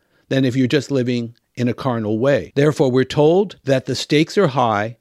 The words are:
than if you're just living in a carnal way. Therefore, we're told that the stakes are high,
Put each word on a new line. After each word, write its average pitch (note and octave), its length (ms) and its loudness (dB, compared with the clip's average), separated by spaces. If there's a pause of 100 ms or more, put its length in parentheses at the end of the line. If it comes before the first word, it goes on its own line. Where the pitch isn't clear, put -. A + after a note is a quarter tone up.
(300)
than C3 160 0
if B2 100 -2
you're B2+ 120 2
just C#3 240 -2
living A#2+ 420 -2 (220)
in B2 120 -2
a A#2+ 60 0
carnal A2+ 460 -2
way. A#2 360 0
Therefore, C#3 360 2
we're C3 120 2
told E3 600 0
that C3 240 -2
the C3 80 -4
stakes D#3 420 -2
are F#3+ 120 4
high, A#2 520 -2